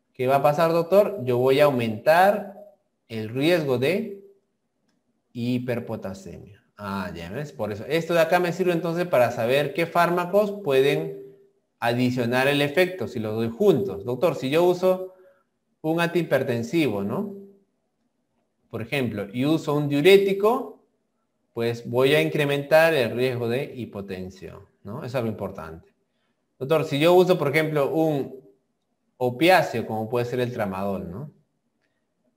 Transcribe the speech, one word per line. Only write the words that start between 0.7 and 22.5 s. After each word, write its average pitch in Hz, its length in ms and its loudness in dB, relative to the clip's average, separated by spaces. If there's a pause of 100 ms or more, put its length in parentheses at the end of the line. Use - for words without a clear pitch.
doctor? 170 540 2
Yo 120 140 0
voy 131 200 4
a 147 60 6
aumentar 147 1120 0 (320)
el 110 200 -8
riesgo 139 500 0
de 180 440 -4 (1120)
hiperpotasemia. 117 1300 -6 (140)
Ah, 98 360 -6
ya 85 180 -12
ves, 147 200 -10
por 107 220 -6
eso. 101 160 -10
Esto 165 240 -2
de 165 80 4
acá 175 180 2
me 175 140 -2
sirve 180 180 0
entonces 170 360 -2
para 123 240 2
saber 135 420 0
qué 165 140 -2
fármacos 175 640 0 (100)
pueden 143 600 0 (560)
adicionar 123 680 0
el 143 140 2
efecto 147 460 0
si - 120 -8
los 107 160 -4
doy 113 140 -2
juntos. 113 560 0
Doctor, 131 300 0
si 135 160 -4
yo 165 120 4
uso 185 520 0 (680)
un 160 180 -2
antihipertensivo, 135 1040 0
¿no? 139 320 -6 (1300)
Por 110 140 -10
ejemplo, 110 500 -4
y 127 120 -2
uso 156 280 0
un 147 160 0
diurético, 196 960 4 (680)
pues 117 360 -4
voy 131 240 4
a 156 80 6
incrementar 156 720 2